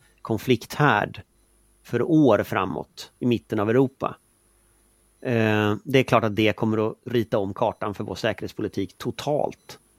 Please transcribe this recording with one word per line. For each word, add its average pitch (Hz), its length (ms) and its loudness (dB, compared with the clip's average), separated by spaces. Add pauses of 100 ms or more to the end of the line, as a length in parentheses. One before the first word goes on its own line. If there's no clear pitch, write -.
(220)
konflikthärd 113 1000 0 (600)
för 120 180 -2
år 135 420 4
framåt 92 760 -6
i - 60 -4
mitten 113 340 -2
av 104 100 0
Europa. 127 460 0 (1080)
Eh, 107 600 2
det 135 160 2
är 123 40 4
klart 113 200 2
att 104 120 -2
det 104 200 2
kommer 110 320 0
att - 180 -8
rita 117 320 -2
om 98 160 -2
kartan 107 400 -4
för 110 100 -8
vår 107 120 -8
säkerhetspolitik 104 800 -6
totalt. - 840 -6 (200)